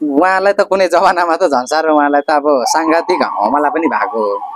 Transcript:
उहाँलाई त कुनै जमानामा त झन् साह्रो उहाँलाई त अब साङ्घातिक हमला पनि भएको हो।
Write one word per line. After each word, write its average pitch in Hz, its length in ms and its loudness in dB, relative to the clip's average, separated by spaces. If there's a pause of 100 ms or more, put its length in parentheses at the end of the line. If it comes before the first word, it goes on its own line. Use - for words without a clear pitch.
उहाँलाई 185 500 2
त 202 80 0
कुनै 185 260 0
जमानामा 175 480 2
त 180 80 0
झन् 131 220 0
साह्रो 156 280 0
उहाँलाई 143 280 2
त 160 100 -4
अब 143 160 0
साङ्घातिक 160 760 0
हमला 127 460 -2
पनि 156 180 -2
भएको 107 320 -4
हो। 101 220 -2 (140)